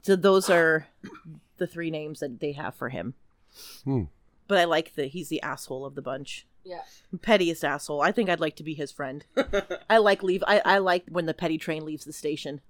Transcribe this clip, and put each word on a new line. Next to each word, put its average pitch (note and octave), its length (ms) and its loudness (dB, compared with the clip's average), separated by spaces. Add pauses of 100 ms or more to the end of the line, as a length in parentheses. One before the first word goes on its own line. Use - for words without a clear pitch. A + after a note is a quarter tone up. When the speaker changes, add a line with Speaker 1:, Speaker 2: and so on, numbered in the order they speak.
Speaker 1:
So G3 140 4
those F#3+ 340 4
are D#3+ 380 4 (680)
the F3+ 100 -2
three E3+ 220 -8
names D3+ 300 -8
that C3+ 200 -8
they D3 120 -4
have C#3+ 220 -10
for B2 140 -8
him. G2+ 260 -6 (720)
Speaker 2:
Hmm. C3 200 0 (440)
Speaker 1:
But G3 100 4
I F3 60 6
like E3 320 0
that C#3 120 -4
he's D#3+ 200 -10
the D#3 140 -4
asshole C3+ 440 -8
of C#3 80 -14
the C#3+ 80 -10
bunch. C#3 440 -10 (180)
Speaker 3:
Yeah. F3 160 -14 (420)
Speaker 1:
Pettiest F3+ 420 2
asshole. D3 360 -4
I E3+ 100 4
think D#3+ 180 0
I'd E3+ 120 0
like D#3+ 160 -2
to D3+ 80 -16
be D#3 100 -8
his C#3+ 160 -8
friend. C#3+ 340 -10 (320)
Speaker 4:
<laughs> - 340 -6
Speaker 1:
I A3+ 80 8
like G3+ 260 6
leave. F#3 240 2
I, G#3 160 6
I G3 140 4
like F3+ 300 2
when E3 180 -4
the D#3 80 -4
petty D#3+ 240 -2
train D#3 260 -6
leaves D3+ 200 -10
the D3+ 80 -14
station. D3 580 -6